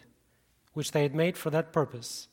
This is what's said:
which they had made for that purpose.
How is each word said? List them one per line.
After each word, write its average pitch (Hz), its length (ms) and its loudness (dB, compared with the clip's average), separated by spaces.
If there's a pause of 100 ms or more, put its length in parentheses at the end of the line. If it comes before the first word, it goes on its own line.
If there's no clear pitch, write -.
(720)
which 151 180 -4
they 147 120 4
had 143 120 0
made 170 220 2
for - 120 -2
that 160 220 0
purpose. - 600 -2